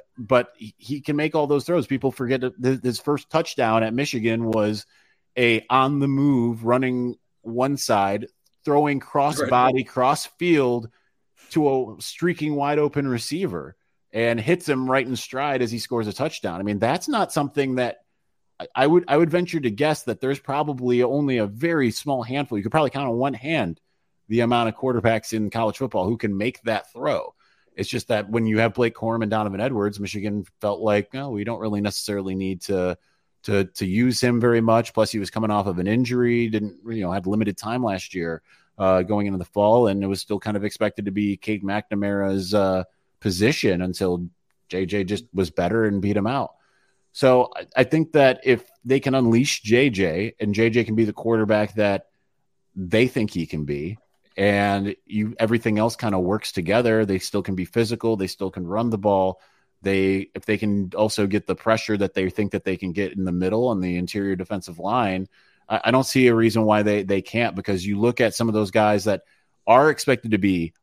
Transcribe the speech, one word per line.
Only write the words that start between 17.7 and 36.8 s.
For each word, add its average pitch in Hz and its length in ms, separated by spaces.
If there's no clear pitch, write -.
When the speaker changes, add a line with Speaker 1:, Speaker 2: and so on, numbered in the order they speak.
Speaker 1:
that 123 280
I, - 160
I 131 120
would, 170 220
I 139 80
would 165 140
venture 175 280
to 127 120
guess 147 320
that 110 180
there's 135 180
probably 131 640
only 131 360
a 107 80
very 131 440
small 131 320
handful. 123 360
You 101 40
could 107 100
probably 156 180
count 139 180
on 117 80
one 131 180
hand 120 460
the 113 120
amount 117 280
of 110 80
quarterbacks 117 560
in 107 160
college 110 300
football 107 280
who 113 120
can 101 180
make 110 260
that 110 300
throw. 123 420
It's 101 140
just - 200
that 107 200
when 113 180
you 107 120
have 113 160
Blake 120 200
Corum 113 280
and 107 80
Donovan 104 300
Edwards, 104 380
Michigan 101 460
felt 101 200
like, 104 340
"No, 139 160
we 104 140
don't 110 160
really 104 200
necessarily 101 540
need 95 280
to, 90 360
to, 101 200
to 95 220
use 113 340
him 120 200
very 117 200
much." 113 320
Plus, 110 180
he 113 80
was 98 120
coming 110 200
off 101 160
of 90 120
an 90 80
injury, 120 640
didn't, 107 380